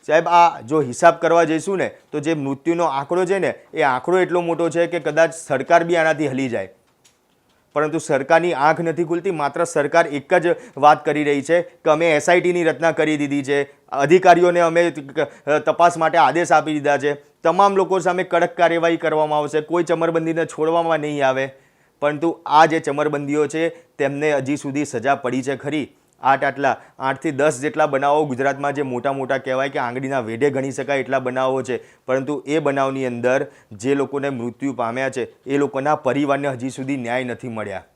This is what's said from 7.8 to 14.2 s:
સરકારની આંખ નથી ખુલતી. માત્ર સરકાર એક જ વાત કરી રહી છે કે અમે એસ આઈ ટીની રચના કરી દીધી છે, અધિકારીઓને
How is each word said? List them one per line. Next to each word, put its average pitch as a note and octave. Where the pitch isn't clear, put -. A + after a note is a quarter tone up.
સરકારની E3
આંખ D3+
નથી E3
ખુલતી. F3
માત્ર D3+
સરકાર D#3+
એક C#3+
જ E3+
વાત D3
કરી D3+
રહી C#3+
છે E3
કે -
અમે D#3+
એસ D3
આઈ F3
ટીની F3
રચના D#3+
કરી D#3
દીધી C#3+
છે, C#3
અધિકારીઓને F3